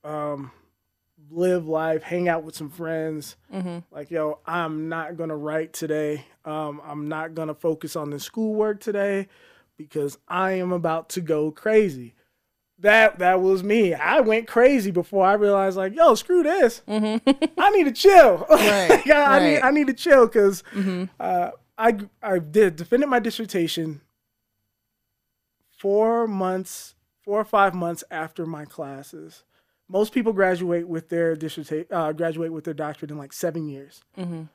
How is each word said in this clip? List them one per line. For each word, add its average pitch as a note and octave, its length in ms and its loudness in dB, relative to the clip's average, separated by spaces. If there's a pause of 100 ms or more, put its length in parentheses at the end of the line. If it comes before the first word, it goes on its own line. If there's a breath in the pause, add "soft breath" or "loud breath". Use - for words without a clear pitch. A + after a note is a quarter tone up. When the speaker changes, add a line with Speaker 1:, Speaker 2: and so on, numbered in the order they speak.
Speaker 1:
um, D3 480 -8 (800 soft breath)
live F3 360 -2
life, D#3+ 360 0
hang F3 240 -2
out E3 160 0
with D#3 120 -16
some D3+ 160 -12
friends. D#3+ 640 -8 (180)
Speaker 2:
Mm-hmm. F3+ 260 -8 (120)
Speaker 1:
Like, D3 180 -16
"Yo, D#3 380 -4
I'm D#3+ 420 -6
not E3 260 -10
gonna D#3+ 220 -8
write D#3 360 -8
today. D3+ 520 -6 (180)
Um, D3+ 400 -10
I'm D3 240 -10
not D#3+ 280 -10
gonna D#3 180 -8
focus D#3 420 -6
on D3 140 -8
the C#3+ 100 -10
schoolwork G#3+ 600 -4
today G3+ 480 -4 (500 soft breath)
because D3 400 -8 (100)
I F#3+ 260 -2
am F3+ 200 -4
about E3 360 -4
to F#3 120 -8
go D#3 300 -2
crazy." D#3+ 640 0 (680)
That, G#3 380 6
that F3+ 220 4
was F#3+ 200 2
me. G3+ 320 2
I F3+ 280 2
went A3 260 0
crazy A#3+ 440 4
before F3+ 340 0
I G3 80 4
realized, G3 420 2
like, F#3+ 180 -6
"Yo, D#4 220 6
screw F4+ 280 0
this. D4 440 0
Speaker 2:
Mm-hmm. G#3+ 420 -2 (240)
<laughs> - 60 -8
Speaker 1:
I F#4+ 120 6
need G4 120 4
to C#4 80 0
chill." C#4+ 560 8
<laughs> - 20 -14
Speaker 2:
Right, G#3 400 4
Speaker 1:
Like, - 200 4
I, D4 260 6
I C#4+ 40 6
need, - 160 2
Speaker 2:
right. D3+ 100 0
Speaker 1:
I C4 60 4
need D4 160 0
to C4 60 -2
chill C4 360 6
'cause, G3+ 340 2 (100)
Speaker 2:
Mm-hmm. F#3 300 -4 (160)
Speaker 1:
uh, F3+ 320 -4 (260)
I, A3 200 2 (240)
I F#3+ 180 -2
did, D#3+ 380 2
defended A#3+ 320 0
my B3+ 100 2
dissertation E3+ 840 -6 (1800)
four A3+ 500 0
months, F#3+ 680 -6 (280)
four G3+ 160 -4
or G#3+ 60 -4
five G3 280 2
months E3+ 380 -6
after D#3+ 340 -10
my D#3 200 -12
classes. C#3+ 800 -16 (440)
Most G#3 260 -2
people A3+ 200 0
graduate F3+ 560 0
with D#3+ 180 -8
their E3+ 300 0
disserta-, D#3 520 -8
uh, D#3+ 220 -2
graduate E3 400 -4
with D#3 140 -12
their E3 80 -8
doctorate D3+ 380 -10
in, D3+ 60 -12
like, C#3 140 -16
seven D#3+ 380 -6
years. C#3 340 -18 (140)
Speaker 2:
Mm-hmm. E3+ 260 -10 (120)